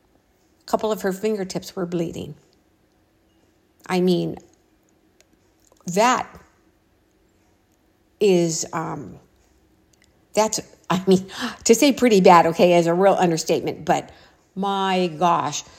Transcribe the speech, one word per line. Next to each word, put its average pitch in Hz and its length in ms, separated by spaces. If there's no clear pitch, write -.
a - 40
couple 220 280
of 202 100
her 196 100
fingertips 190 600
were 185 120
bleeding. 170 480
I 185 140
mean, 170 380
that 220 420
is, 170 520
um, 160 460
that's, 214 280
I 185 180
mean, 185 200
to 233 100
say 285 180
pretty 220 280
bad, 175 260
okay, 175 280
is 170 120
a 170 80
real 190 200
understatement, 160 680
but 151 260
my 190 640
gosh. 151 460